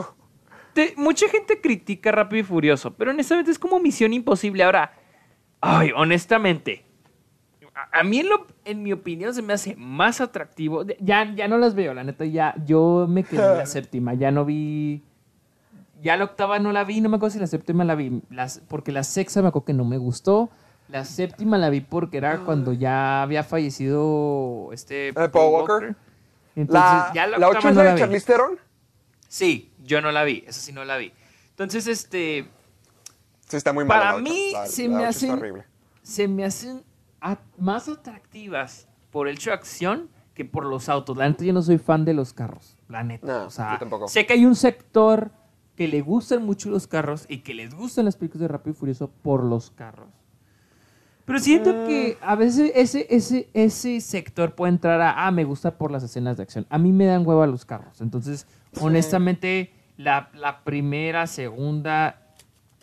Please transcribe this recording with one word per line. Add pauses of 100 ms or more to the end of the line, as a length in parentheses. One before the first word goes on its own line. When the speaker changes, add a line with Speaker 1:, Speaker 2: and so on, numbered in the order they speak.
(760)
Speaker 1:
Te-,
mucha
gente
critica
Rápido
y
Furioso,
pero
honestamente
es
como
Misión
Imposible.
Ahora, (680)
ay,
honestamente, (920)
a,
a
mí
en
lo, (200)
en
mi
opinión
se
me
hace
más
atractivo.
De-,
ya,
ya
no
las
veo,
la
neta,
ya,
yo
me
quedé
en
la
Speaker 2:
<laughs>
Speaker 1:
séptima,
ya
no
vi... (1000)
Ya
la
octava
no
la
vi,
no
me
acuerdo
si
la
séptima
la
vi, (100)
las,
porque
la
sexta
me
acuerdo
que
no
me
gustó. (380)
La
séptima
la
vi
porque
era
cuando
ya
había
fallecido,
este,
Speaker 2:
Eh,
Paul
Speaker 1:
Paul
Speaker 2:
Walker.
Speaker 1:
Walker. (580)
Entonces, (100)
Speaker 2:
La,
Speaker 1:
ya
la
Speaker 2:
la
Speaker 1:
octava
Speaker 2:
ocho
es
Speaker 1:
no
Speaker 2:
la
Speaker 1:
la
Speaker 2:
de
Speaker 1:
vi.
Speaker 2:
Charlize
Theron. (680)
Speaker 1:
Sí, (100)
yo
no
la
vi,
esa
sí
no
la
vi. (380)
Entonces,
este, (1000)
Speaker 2:
Sí,
está
muy
mala
Speaker 1:
para
Speaker 2:
la
ocho, (100)
Speaker 1:
mí
Speaker 2:
la,
Speaker 1:
se
Speaker 2:
la
Speaker 1:
me
Speaker 2:
ocho
está (180)
Speaker 1:
hacen,
Speaker 2:
horrible. (380)
Speaker 1:
se
me
hacen (360)
at-, (200)
más
atractivas (240)
por
el
hecho
de
acción (260)
que
por
los
autos.
La
neta,
yo
no
soy
fan
de
los
carros, (100)
la
neta.
Speaker 2:
No,
Speaker 1:
O
sea,
Speaker 2:
yo
tampoco.
Speaker 1:
sé
que
hay
un
sector (420)
que
le
gustan
mucho
los
carros
y
que
les
gustan
las
películas
de
Rápido
y
Furioso (120)
por
los
carros. (1160)
Pero
siento
Speaker 2:
Mm.
Speaker 1:
que
a
veces
ese,
ese,
ese
sector
puede
entrar
a,
"Ah,
me
gusta
por
las
escenas
de
acción".
A
mí
me
dan
hueva
los
carros.
Entonces, (260)
Speaker 2:
Sí.
Speaker 1:
honestamente, (240)
la,
la
primera,
segunda, (600)